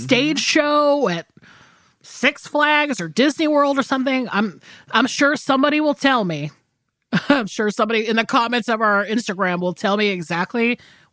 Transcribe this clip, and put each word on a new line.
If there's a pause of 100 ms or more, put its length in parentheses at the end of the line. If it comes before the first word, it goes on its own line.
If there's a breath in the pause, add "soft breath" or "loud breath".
stage
show
at (760 soft breath)
Six
Flags
or
Disney
World
or
something.
I'm, (320 loud breath)
I'm
sure
somebody
will
tell
me. (340)
<laughs>
I'm
sure
somebody
in
the
comments
of
our
Instagram
will
tell
me
exactly (340 soft breath)